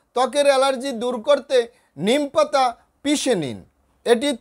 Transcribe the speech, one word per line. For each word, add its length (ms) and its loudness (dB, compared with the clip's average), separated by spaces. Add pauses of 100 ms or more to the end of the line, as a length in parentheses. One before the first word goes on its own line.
(140)
ত্বকের 360 0
অ্যালার্জি 420 0 (100)
দূর 140 -4 (120)
করতে 300 2 (400)
নিম 260 0 (100)
পাতা 300 2 (420)
পিষে 280 0 (100)
নিন। 140 -8 (480)
এটি 240 2 (120)